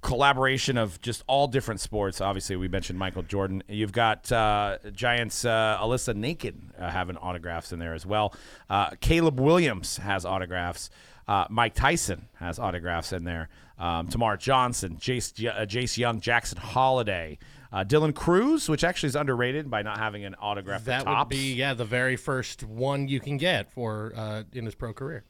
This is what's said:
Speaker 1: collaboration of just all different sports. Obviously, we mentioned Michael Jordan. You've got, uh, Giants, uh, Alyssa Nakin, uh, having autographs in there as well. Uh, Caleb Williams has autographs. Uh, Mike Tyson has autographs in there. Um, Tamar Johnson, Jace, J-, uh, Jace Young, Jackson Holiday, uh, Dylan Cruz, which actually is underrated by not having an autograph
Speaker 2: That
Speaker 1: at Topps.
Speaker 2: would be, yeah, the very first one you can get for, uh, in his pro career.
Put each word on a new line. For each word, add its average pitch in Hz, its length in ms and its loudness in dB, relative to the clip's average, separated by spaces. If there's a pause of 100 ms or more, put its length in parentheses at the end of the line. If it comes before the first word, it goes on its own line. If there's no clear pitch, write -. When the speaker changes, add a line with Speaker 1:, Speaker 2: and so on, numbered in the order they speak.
Speaker 1:
collaboration 131 760 4
of 104 220 -2
just - 260 -6
all 139 220 4
different 117 320 -2
sports. 101 400 -2
Obviously, 95 340 -2
we 92 140 -2
mentioned 92 280 -2
Michael 92 280 -4
Jordan. 95 420 -2
You've 104 240 -2
got, 110 400 2
uh, 104 480 2 (140)
Giants, 120 520 0
uh, 110 360 4
Alyssa 117 340 0
Nakin, 113 680 -6
uh, 90 100 -4
having 90 260 -2
autographs 85 560 -6
in 85 80 -8
there 82 120 -6
as 80 140 -8
well. 104 260 2 (380)
Uh, 95 200 2 (100)
Caleb 160 400 4
Williams 143 560 4
has 98 280 -2
autographs. 90 680 -2 (360)
Uh, 98 240 4
Mike 113 240 2
Tyson 139 600 2
has - 260 -6
autographs 87 520 -2
in 87 120 -4
there. 85 240 -4 (300)
Um, 85 280 0
Tamar 110 300 2
Johnson, 123 640 2
Jace, 123 340 -4
J-, 110 140 -2
uh, 107 180 -2
Jace 117 320 -2
Young, 117 220 0
Jackson - 380 0
Holiday, 104 800 2 (340)
uh, 98 100 -2
Dylan 147 320 4
Cruz, 247 540 4
which 156 160 2
actually 170 240 0
is 127 80 -2
underrated 139 520 0
by 110 140 -2
not 104 160 -6
having 104 260 -4
an 95 140 -10
autograph 101 460 -4
Speaker 2:
That 127 160 0
Speaker 1:
at 131 60 -6
Topps. 101 120 2 (160)
Speaker 2:
would - 20 0
be, 135 180 0
yeah, 131 200 0
the 120 100 -2
very 123 300 2
first 127 480 -4
one 131 460 -2
you 135 100 0
can 139 200 -4
get 147 340 0
for, 110 420 -6
uh, 107 380 -6
in 117 140 -6
his 107 100 -8
pro 113 160 -8
career. 135 380 -10